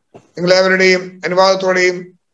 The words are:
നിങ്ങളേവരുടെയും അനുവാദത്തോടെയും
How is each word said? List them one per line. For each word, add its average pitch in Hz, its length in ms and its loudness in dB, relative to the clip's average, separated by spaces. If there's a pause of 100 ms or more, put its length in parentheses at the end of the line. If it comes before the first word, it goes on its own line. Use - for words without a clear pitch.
(160)
നിങ്ങളേവരുടെയും 185 1080 0
അനുവാദത്തോടെയും 185 960 -2 (160)